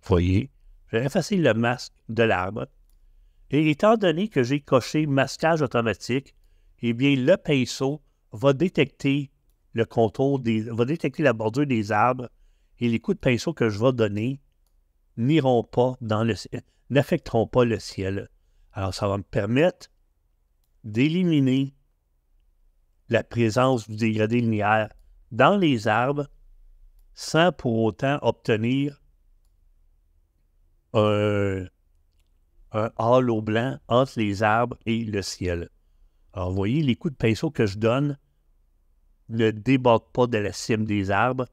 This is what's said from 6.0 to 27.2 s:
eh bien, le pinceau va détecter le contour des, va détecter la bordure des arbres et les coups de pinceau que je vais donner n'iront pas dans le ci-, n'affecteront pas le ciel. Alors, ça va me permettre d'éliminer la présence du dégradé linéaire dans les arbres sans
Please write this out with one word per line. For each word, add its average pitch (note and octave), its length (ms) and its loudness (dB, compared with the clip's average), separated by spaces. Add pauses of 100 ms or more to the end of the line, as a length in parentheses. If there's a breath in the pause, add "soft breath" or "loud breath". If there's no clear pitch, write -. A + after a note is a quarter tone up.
eh A#2 120 -2
bien, C3+ 240 2
le C3+ 200 4
pinceau C#3 640 -4 (300)
va B2+ 200 2
détecter C#3 800 -2 (440)
le A2+ 100 0
contour C3+ 540 0
des, A2+ 240 -2
va A#2 220 -2
détecter D3+ 380 -6
la C3+ 100 4
bordure A2 340 -2
des A2 260 -2
arbres B2 380 0 (480)
et A#2+ 100 -2
les A#2 120 0
coups F#3 160 -2
de - 40 -18
pinceau B2+ 320 0
que B2 160 0
je G2+ 100 -4
vais B2+ 140 2
donner A2+ 480 -4 (760)
n'iront C3 460 2
pas B2+ 380 -2
dans A2 240 -2
le A2+ 100 0
ci-, - 140 -12 (420)
n'affecteront B2 560 0
pas B2+ 180 2
le A2+ 140 -2
ciel. G2 500 -8 (440)
Alors, F#2+ 220 -6
ça G#2 140 -4
va G2 100 -2
me F#2+ 40 -8
permettre A#2+ 680 -2 (960)
d'éliminer C#3 880 0 (1300)
la A2 160 0
présence A#2 640 0
du G#2+ 80 -12
dégradé A2 440 0
linéaire G#2+ 520 0 (400)
dans C3+ 240 4
les C3+ 320 2
arbres C3+ 400 0 (840)
sans E3 380 0